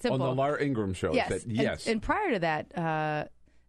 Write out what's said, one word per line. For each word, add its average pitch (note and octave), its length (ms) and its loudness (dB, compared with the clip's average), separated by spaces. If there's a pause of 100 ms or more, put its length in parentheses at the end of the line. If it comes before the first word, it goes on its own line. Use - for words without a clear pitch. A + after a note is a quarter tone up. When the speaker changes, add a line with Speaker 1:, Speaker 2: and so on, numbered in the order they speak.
Speaker 1:
simple. C#3 220 0
Speaker 2:
on B2+ 140 0
the C3+ 60 2
Laura C#3+ 200 2
Ingraham A2 300 0
show, F2+ 180 0
he D#2 60 2
Speaker 1:
Yes. - 120 2
Speaker 2:
said, F#2+ 160 -2
Speaker 1:
And, A2+ 120 -6
Speaker 2:
"Yes." F#2 300 0
Speaker 1:
and A3+ 160 0
prior F4+ 300 0
to G3+ 80 2
that, D#3 380 -2
uh, D#3 460 0 (440)